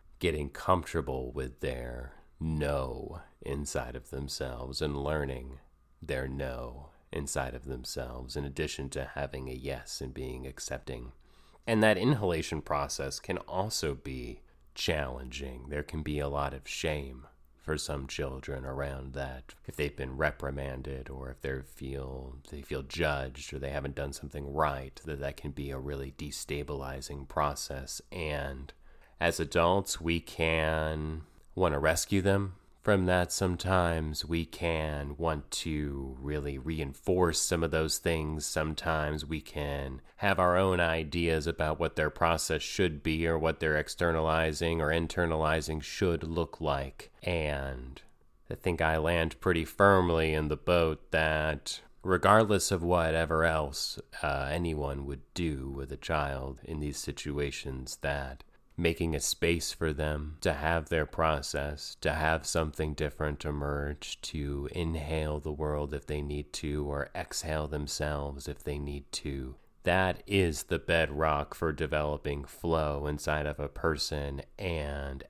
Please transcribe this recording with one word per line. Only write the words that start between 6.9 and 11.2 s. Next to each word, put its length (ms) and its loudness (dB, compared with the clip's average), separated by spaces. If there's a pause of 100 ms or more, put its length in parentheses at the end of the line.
inside 420 -4
of 100 -12
themselves, 720 -8
in 80 -4
addition 460 -4
to 240 -6
having 340 -6
a 60 -8
yes 460 -8
and 140 -8
being 320 -8
accepting. 640 -10 (540)